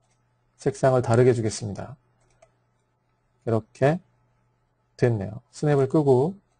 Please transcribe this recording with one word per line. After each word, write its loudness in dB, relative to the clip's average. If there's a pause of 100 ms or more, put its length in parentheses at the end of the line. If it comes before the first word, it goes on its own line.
(560)
색상을 0
다르게 4
주겠습니다. -8 (1500)
이렇게 -2 (960)
됐네요. -2
스냅을 0
끄고 2 (240)